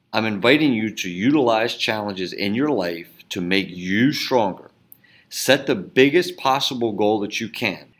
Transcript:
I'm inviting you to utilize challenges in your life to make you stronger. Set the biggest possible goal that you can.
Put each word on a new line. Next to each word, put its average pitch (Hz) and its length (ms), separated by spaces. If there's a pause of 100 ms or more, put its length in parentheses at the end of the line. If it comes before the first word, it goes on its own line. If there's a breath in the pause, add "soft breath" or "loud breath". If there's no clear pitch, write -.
(120)
I'm 110 140
inviting 123 480
you 110 180
to 98 180
utilize 117 680
challenges 101 580
in 98 200
your 139 160
life 87 380 (220)
to 104 120
make 90 280
you 95 420
stronger. 113 600 (580 loud breath)
Set - 360
the 143 100
biggest 139 600
possible 131 540
goal 104 300
that 104 180
you 110 100
can. 101 380 (120)